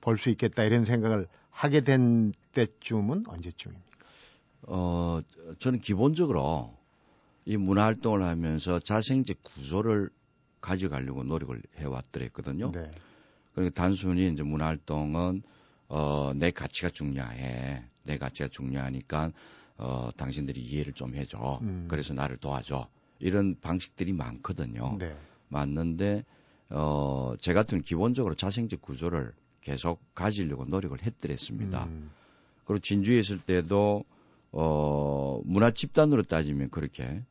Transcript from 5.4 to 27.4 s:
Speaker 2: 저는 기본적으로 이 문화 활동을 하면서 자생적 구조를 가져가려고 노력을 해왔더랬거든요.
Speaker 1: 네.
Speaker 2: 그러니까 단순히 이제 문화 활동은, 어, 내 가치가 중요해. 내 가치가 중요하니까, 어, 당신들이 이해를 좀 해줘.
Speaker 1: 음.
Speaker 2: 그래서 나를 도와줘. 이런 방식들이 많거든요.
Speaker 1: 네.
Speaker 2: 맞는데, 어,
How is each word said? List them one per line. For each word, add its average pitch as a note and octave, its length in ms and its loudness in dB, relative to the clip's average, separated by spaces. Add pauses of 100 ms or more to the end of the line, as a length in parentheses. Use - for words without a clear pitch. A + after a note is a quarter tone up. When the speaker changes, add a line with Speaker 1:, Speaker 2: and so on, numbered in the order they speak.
Speaker 2:
저는 B2+ 220 0
기본적으로 F2+ 960 2 (680)
이 G#2+ 120 0
문화 G2 280 4
활동을 G#2+ 380 2
하면서 E2 560 0
자생적 G#2+ 640 0
구조를 G2 680 -2 (500)
가져가려고 C#2 640 -2
노력을 B1+ 360 -4 (160)
해왔더랬거든요. C#2 960 -6
Speaker 1:
네. E2 180 -8 (640)
Speaker 2:
그러니까 F2+ 280 0
단순히 F#2 460 2
이제 D2+ 140 0
문화 D2+ 240 0
활동은, D#2+ 760 -2 (460)
어, D2 460 0
내 E2 160 2
가치가 - 400 -4
중요해. C2 960 -6 (180)
내 D2 160 -4
가치가 C2+ 300 -6
중요하니까, C2+ 840 -4 (480)
어, B1 380 -4
당신들이 C2 440 -6
이해를 C#2+ 320 -4
좀 B1+ 220 -8
해줘. C2 480 -4
Speaker 1:
음. F#2 260 -4
Speaker 2:
그래서 D2+ 260 -2
나를 C2+ 240 -2
도와줘. C#2 500 -4 (300)
이런 F#2+ 420 2
방식들이 F2 520 -4
많거든요. B1 840 -4
Speaker 1:
네. E2 180 -6 (320)
Speaker 2:
맞는데, E2 760 0 (460)
어, C#2+ 680 0